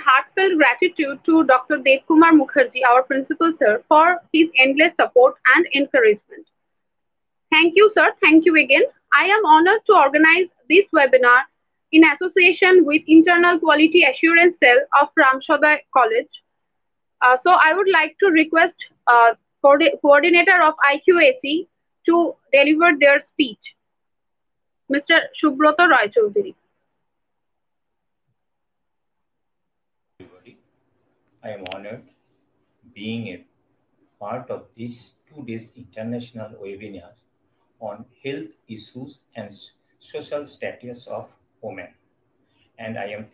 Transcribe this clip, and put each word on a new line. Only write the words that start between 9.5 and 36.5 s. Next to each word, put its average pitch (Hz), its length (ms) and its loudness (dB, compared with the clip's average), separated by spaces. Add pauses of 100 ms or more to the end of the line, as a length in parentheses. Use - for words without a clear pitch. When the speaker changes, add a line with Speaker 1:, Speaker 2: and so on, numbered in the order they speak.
Speaker 1:
to 415 80 2
organize 320 580 2 (160)
this 370 260 2
webinar 254 500 2 (480)
in 320 120 6
association 359 800 2
with 302 220 -4
Internal 349 520 4
Quality 320 460 2
Assurance 339 540 0
Cell 247 200 2 (220)
of 294 80 0 (100)
Ramshodaya 285 600 0 (180)
College. 220 460 -2 (800)
Uh, 254 160 2
so 349 140 0
I 311 200 2
would 381 160 -2
like 311 300 -4
to 392 80 0
request, 320 640 -2 (180)
uh, 233 260 4 (320)
coordi-, 285 380 2
coordinator 339 600 2
of 311 200 0
I 285 160 -2
Q 349 240 0
A 269 180 2
C 311 260 -8 (380)
to 339 320 -2 (160)
deliver 302 480 2
their 285 180 4
speech, - 560 -8 (1160)
Mister 277 300 -8 (220)
Subroto 302 460 -4
Roy 233 260 -2
Choudhury. 208 400 -6 (3750)
Speaker 2:
Everybody, 113 380 -20 (840)
I 113 80 -18
am 98 140 -18 (100)
honored 104 280 -20 (920)
being 110 340 -12
a 87 160 -20 (760)
part 117 300 -14
of 101 160 -16 (100)
this 120 380 -20 (180)
two 151 120 -20
days 113 300 -18
international 117 760 -16 (120)